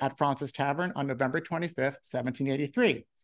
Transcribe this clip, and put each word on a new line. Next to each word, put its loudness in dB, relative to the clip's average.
at -2
Fraunces 0
Tavern 0
on -2
November 0
twenty-fifth, -2
seventeen -2
eighty-three. 2